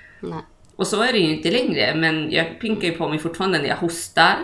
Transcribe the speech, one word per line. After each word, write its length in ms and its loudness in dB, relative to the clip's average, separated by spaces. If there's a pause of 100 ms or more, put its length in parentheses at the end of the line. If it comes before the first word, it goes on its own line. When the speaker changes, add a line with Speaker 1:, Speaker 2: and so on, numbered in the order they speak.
(200)
Speaker 1:
Nej. 180 -8 (380)
Speaker 2:
Och 100 -2
så 160 2
är 100 2
det 60 2
ju 180 2
inte 140 -2
längre, 440 2
men 360 0
jag 300 -2
pinkar 280 -2
ju 60 -2
på 140 -4
mig 100 -2
fortfarande 400 -2
när 100 -2
jag 80 -2
hostar, 680 2